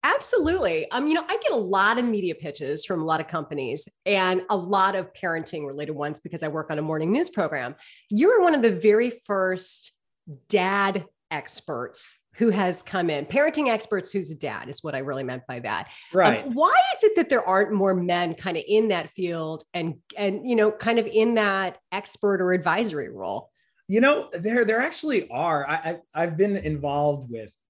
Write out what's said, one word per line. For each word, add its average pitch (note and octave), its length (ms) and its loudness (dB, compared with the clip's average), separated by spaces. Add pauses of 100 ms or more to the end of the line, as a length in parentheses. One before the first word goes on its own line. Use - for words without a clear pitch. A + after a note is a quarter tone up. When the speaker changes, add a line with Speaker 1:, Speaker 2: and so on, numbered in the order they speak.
Speaker 1:
Absolutely. D#4 840 2
Um, C4+ 160 -2
you D#4 80 2
know, E4+ 140 0
I F#4+ 100 -2
get C5+ 140 -2
a E4+ 40 0
lot G3+ 440 2
of B3 60 0
media G3+ 280 0
pitches D3+ 520 -6
from E3+ 160 -2
a D#3 40 -2
lot D#3+ 140 0
of D#3+ 80 -6
companies D3 600 -6 (160)
and F#3 460 2
a G#3 80 2
lot F#3+ 380 2
of F#3 180 -6
parenting D#3+ 540 -6
related D3 240 -8
ones D3 280 -6
because E3+ 220 -10
I D#3+ 60 -4
work D#3 240 -6
on D3+ 80 -2
a - 20 -2
morning D#3 300 -2
news E4 180 2
program. C#3+ 460 -4 (340)
You C4 220 4
are A#4 100 6
one F4 140 6
of B3+ 80 2
the A3+ 80 6
very G#3+ 400 4
first F#3 800 -4 (580)
dad G3 560 0 (240)
experts - 880 -8 (200)
who A#3 120 4
has F#3 320 0
come F3 300 -2
in. D3 160 -4
Parenting D4+ 400 2
experts G#3+ 440 -2
who's F3 200 -4
a D#3 80 -12
dad B2+ 300 -8
is - 140 -12
what D3 120 -6
I C3+ 40 -4
really C3+ 240 -6
meant B2+ 240 -8
by B2+ 120 -8
that. G#2+ 300 -6 (240)
Um, F3+ 60 4
Speaker 2:
Right. D#3+ 280 4
Speaker 1:
why C#4+ 280 2 (220)
is - 60 -2
it G#4+ 140 4
that E4+ 120 0
there B3 180 2
aren't F#3+ 240 2
more G3 220 2
men F3 400 0
kind E3+ 240 -6
of D#3 100 -6
in A3 200 4
that E3+ 240 -2
field E3 600 -6
and, E3 280 -6 (180)
and, G#3 320 -2
you A#3+ 60 4
know, G#3+ 160 6
kind A#3 260 0
of A3 80 0
in A3 300 2
that G3 420 0 (140)
expert G3 500 -2
or F3+ 120 2
advisory F3 560 0
role? F#2+ 420 -8 (360)
Speaker 2:
You G#3 140 2
know, C#4+ 320 2
there, A3 320 0
there A3 160 0
actually D4 480 -2
are. C#3+ 400 -2
I, D#3 60 -2
I, E3 240 -4 (160)
I've D#3+ 220 -2
been G3 200 2
involved D3 720 0
with A2+ 240 -12 (160)